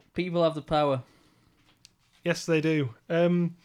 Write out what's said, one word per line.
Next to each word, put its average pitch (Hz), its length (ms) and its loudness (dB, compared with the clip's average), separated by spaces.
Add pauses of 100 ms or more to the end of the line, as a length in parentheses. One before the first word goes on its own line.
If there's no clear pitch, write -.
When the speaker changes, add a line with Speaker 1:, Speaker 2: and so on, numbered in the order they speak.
(140)
Speaker 1:
people 170 300 0
have 160 120 2
the 151 60 -8
power. 143 420 0 (1200)
Speaker 2:
Yes, 170 220 -4
they 160 160 2
do. 151 320 0 (160)
Um, 170 560 0